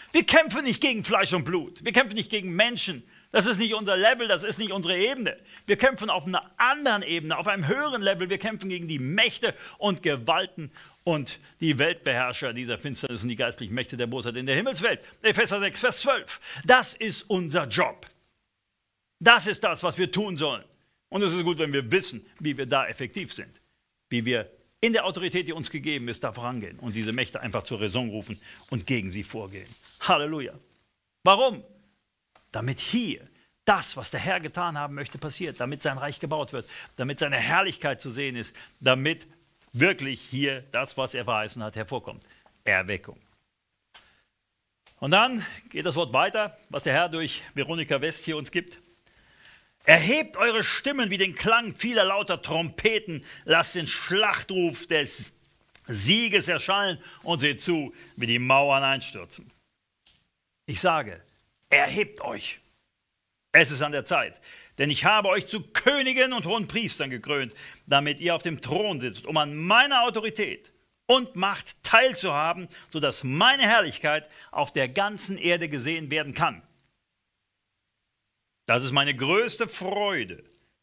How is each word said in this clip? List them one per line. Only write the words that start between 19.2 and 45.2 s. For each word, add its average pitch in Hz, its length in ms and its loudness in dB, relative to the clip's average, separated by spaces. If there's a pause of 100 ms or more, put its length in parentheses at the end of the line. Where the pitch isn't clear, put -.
ist 208 180 -4
das, 175 200 0
was 175 160 0
wir 180 120 0
tun 190 260 -2
sollen. 135 280 -4 (440)
Und 196 120 -2
es 180 120 2
ist 175 100 -2
gut, 165 160 0
wenn 151 120 -2
wir 131 200 -2
wissen, 170 340 -2 (140)
wie 147 180 -4
wir 135 80 -6
da 135 220 2
effektiv 127 440 -8
sind. - 300 -16 (480)
Wie 120 160 0
wir 117 260 -2 (320)
in 226 100 4
der 220 120 0
Autorität, 180 420 -4
die 160 60 -6
uns 160 160 -8
gegeben 139 380 -6
ist, 120 160 -8
da 120 100 -4
vorangehen 120 460 -8
und 113 160 -8
diese 110 180 -4
Mächte 127 260 -4
einfach 113 220 -4
zur 107 180 -8
Raison 110 300 -2
rufen 104 320 -10 (300)
und 110 160 -6
gegen 104 240 -2
sie 101 100 -6
vorgehen. 101 480 -12 (300)
Halleluja. 151 580 -2 (680)
Warum? 247 400 6 (880)
Damit 123 280 -4
hier 208 480 -4 (360)
das, 196 320 2
was 123 140 -10
der 123 100 -6
Herr 180 200 -2
getan 160 400 -6
haben 143 160 -6
möchte, 143 240 -10
passiert, 156 400 -8
damit 139 240 -6
sein 135 160 -2
Reich 139 200 -6
gebaut 147 320 -4
wird, 120 160 -8 (280)
damit 135 240 -4
seine 143 160 0
Herrlichkeit 151 680 0
zu 139 80 -12
sehen 127 260 -6
ist, 113 200 -10 (240)
damit 131 480 2 (440)
wirklich 135 480 2
hier 135 420 -4 (100)
das, 127 260 -4
was 131 160 -4
er 123 120 -6
verheißen 110 360 -2
hat, 107 140 -8
hervorkommt. 110 480 -8 (400)
Erweckung. 95 580 0 (1800)
Und 135 140 -4
dann 226 340 4 (240)